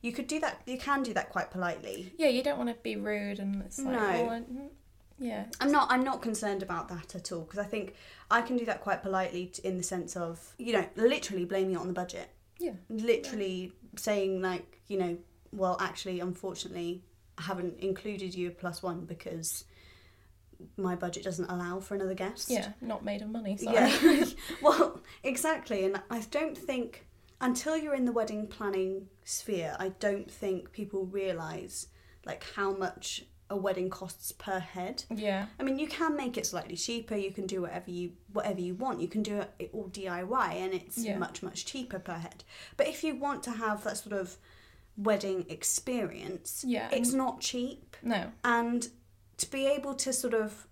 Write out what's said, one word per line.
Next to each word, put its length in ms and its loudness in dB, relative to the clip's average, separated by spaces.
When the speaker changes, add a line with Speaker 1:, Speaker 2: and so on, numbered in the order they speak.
Speaker 1:
You 100 -2
could 160 -4
do 140 0
that, 240 -2
you 120 -4
can 260 2
do 100 -2
that 180 0
quite 200 -2
politely. 680 -4
Speaker 2:
Yeah, 100 6
you 160 6
don't 140 2
wanna 260 -2
be 120 -2
rude 440 -2
and 240 -2
it's 160 -8
like, 140 0
Speaker 1:
No. 60 2
Speaker 2:
"Well, 40 0
I, 120 -2
mm, 280 -10
yeah." 280 -4
Speaker 1:
I'm 120 4
not, 200 8
I'm 120 6
not 180 0
concerned 400 0
about 280 -4
that 260 -8
at 160 -6
all, 140 -4
'cause 140 -8
I 40 2
think 320 -4
I 120 8
can 160 0
do 80 2
that 160 0
quite 200 2
politely 460 0
t-, 200 -12
in 100 0
the 60 -2
sense 320 -4
of, 420 -6
you 160 0
know, 220 6
literally 500 4
blaming 280 2
it 40 0
on 100 -2
the 60 0
budget. 360 -4
Speaker 2:
Yeah. 140 -2
Speaker 1:
Literally 840 0
Speaker 2:
Yeah. 60 -12
Speaker 1:
saying, 420 2
like, 460 -2
you 100 -2
know, 200 0
"Well, 280 2
actually, 400 -2
unfortunately, 840 -4
I 60 -8
haven't 360 -4
included 560 -2
you 140 -2
a 20 -8
plus 320 -6
one 220 -4
because 600 -6
my 180 0
budget 280 -4
doesn't 260 -2
allow 300 -4
for 160 -6
another 180 0
guest." 360 -4
Speaker 2:
Yeah, 320 0
not 220 -4
made 180 -2
of 80 -6
money, 280 -2
sorry. 180 2
Speaker 1:
Yeah. 500 10
<laughs> 160 -8
Well, 400 8
exactly, 640 2
and 240 2
I 120 -2
don't 260 0
think, 480 -4
until 360 2
you're 180 0
in 100 4
the 60 4
wedding 360 0
planning 640 0
sphere, 540 -2
I 100 0
don't 420 0
think 400 -2
people 340 -4
realise, 840 -4
like, 180 -8
how 160 2
much 540 -4
a 80 -2
wedding 320 2
costs 420 -8
per 280 -4
head. 440 -6
Speaker 2:
Yeah. 340 0
Speaker 1:
I 40 -2
mean, 140 2
you 100 0
can 280 2
make 220 -2
it 80 -2
slightly 320 -4
cheaper, 380 -2
you 160 0
can 140 -6
do 160 -2
whatever 300 -6
you, 220 -4
whatever 300 0
you 120 -2
want, 280 -2
you 60 0
can 140 0
do 200 0
it, 180 -4
it 140 -6
all 160 -6
D 180 -6
I 160 -4
Y 300 2
and 200 -2
it's 240 -6
Speaker 2:
Yeah. 220 -2
Speaker 1:
much, 240 -4
much 220 -8
cheaper 340 -6
per 160 -8
head. 280 -10
But 100 6
if 160 -4
you 120 0
want 280 -2
to 80 -6
have 320 0
that 140 -2
sort 160 -6
of 240 -4
wedding 520 2
experience, 1160 -2
Speaker 2:
Yeah, 260 0
Speaker 1:
it's 180 4
Speaker 2:
and 80 2
Speaker 1:
not 240 0
cheap. 600 -4
Speaker 2:
No. 300 0
Speaker 1:
And 440 4
to 140 -2
be 160 2
able 280 2
to 180 0
sort 200 2
of 380 0